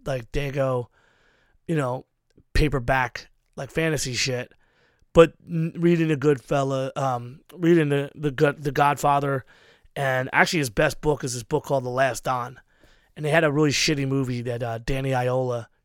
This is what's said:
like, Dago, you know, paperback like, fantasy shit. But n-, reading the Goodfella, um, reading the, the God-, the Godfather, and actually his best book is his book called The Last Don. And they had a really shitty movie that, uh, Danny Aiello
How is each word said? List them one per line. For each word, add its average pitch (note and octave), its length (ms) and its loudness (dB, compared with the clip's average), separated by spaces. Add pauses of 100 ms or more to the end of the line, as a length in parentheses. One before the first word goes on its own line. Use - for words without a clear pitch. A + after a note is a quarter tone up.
like, C3 260 -6
Dago, C3+ 540 -2 (800)
you E3 100 -2
know, C3 300 -4 (460)
paperback B2+ 760 0 (300)
like, C#3 120 -10
fantasy D3+ 440 -2
shit. B2 380 -4 (600)
But E3+ 220 8 (120)
n-, D#3+ 300 -2
reading E3 320 2
the D#3 80 2
Goodfella, C3+ 800 0
um, B2+ 440 -4 (120)
reading E3 380 4
the, C#3+ 240 0
the D3 160 -4
God-, C#3+ 320 0
the C#3+ 100 -2
Godfather, C#3+ 720 2 (500)
and C3 380 -2
actually E3 280 0
his C3 100 -2
best D3+ 300 -2
book D3+ 240 -2
is B2+ 80 -6
his B2 100 -10
book C#3+ 220 -4
called C3+ 200 -2
The B2 60 -8
Last B2+ 340 -2
Don. B2+ 360 -6 (560)
And D3+ 80 -8
they D3+ 60 -2
had D#3+ 140 4
a D3+ 60 4
really D3 200 4
shitty C#3 360 0
movie B2+ 360 -2
that, A#2+ 200 -6
uh, A#2 160 -4
Danny C3+ 320 -4
Aiello B2 560 -2 (180)